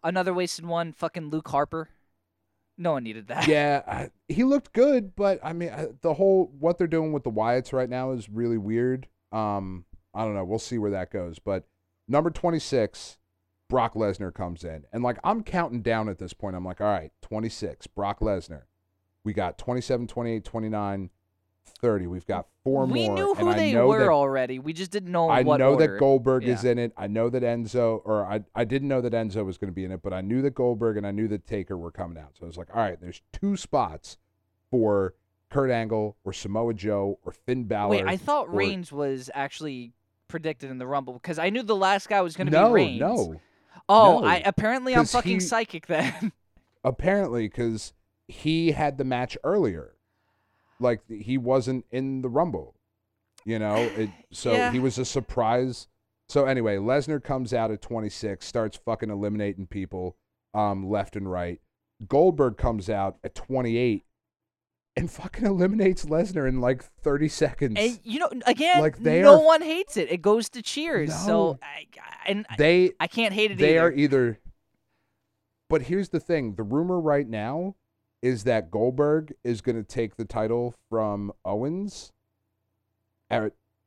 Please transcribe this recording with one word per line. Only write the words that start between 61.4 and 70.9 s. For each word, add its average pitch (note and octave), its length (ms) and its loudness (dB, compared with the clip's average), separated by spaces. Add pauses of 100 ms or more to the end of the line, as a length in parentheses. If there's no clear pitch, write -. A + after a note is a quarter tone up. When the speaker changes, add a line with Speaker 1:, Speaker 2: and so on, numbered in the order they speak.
Speaker 2:
Goldberg C#3+ 520 4
comes A2 320 -2
out G2 340 -2
at G2 100 -12
twenty-eight A#2+ 680 0 (920)
and E3 160 -4
fucking - 340 -6
eliminates F#3+ 600 2
Lesnar D#3+ 420 0
in, B2+ 140 0
like, B2+ 220 0
thirty D3 460 -2
seconds. C3 500 -2
Speaker 1:
And, A3+ 240 0
you A#3 160 -6
know, F4 100 0 (160)
again, D#4 360 4
Speaker 2:
Like, D#4 180 0
they B3 220 4
Speaker 1:
no D4 180 12
Speaker 2:
are D#4 60 6
Speaker 1:
one D#4+ 160 8
hates E4+ 360 -4
it. D#3+ 140 -2
It F3 100 -2
goes G#3+ 280 2
to A#3+ 120 -16
cheers. G#3 540 -4